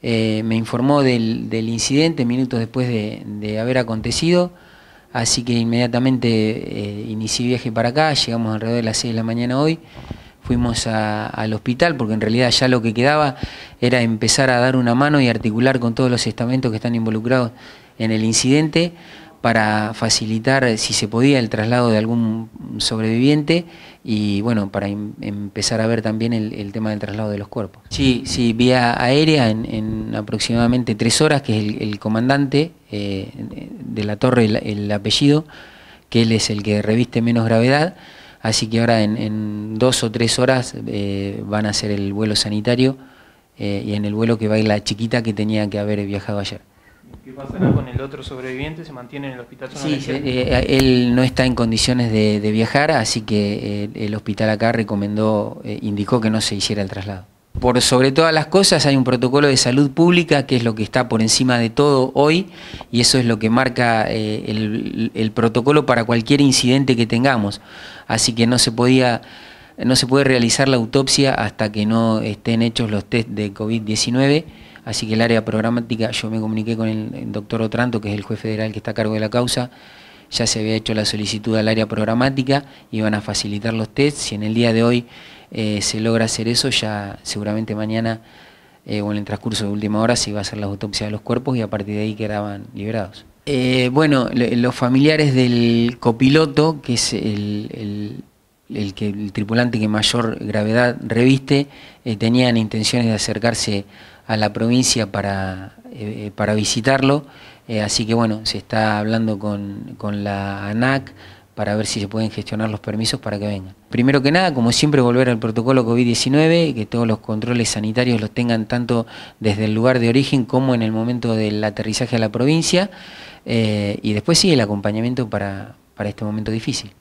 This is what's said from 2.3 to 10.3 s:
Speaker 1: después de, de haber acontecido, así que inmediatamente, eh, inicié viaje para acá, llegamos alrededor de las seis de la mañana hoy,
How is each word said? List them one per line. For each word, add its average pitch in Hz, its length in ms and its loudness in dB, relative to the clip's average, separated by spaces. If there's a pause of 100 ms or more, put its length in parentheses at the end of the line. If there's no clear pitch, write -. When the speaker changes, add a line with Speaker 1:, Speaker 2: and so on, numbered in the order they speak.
Speaker 1:
después 117 300 -2
de, 107 380 -4
de 107 340 -6
haber 127 180 0
acontecido, 123 760 0 (580)
así 120 320 -2
que 120 80 -2
inmediatamente, 120 800 2
eh, 107 800 -2
inicié 110 380 -4
viaje 123 220 -2
para 117 200 0
acá, 151 240 2
llegamos 117 400 -2
alrededor 113 240 -2
de 117 60 -2
las 110 120 -2
seis 120 180 -4
de 110 40 -2
la 113 80 -2
mañana 120 340 -2
hoy, 160 180 2 (640)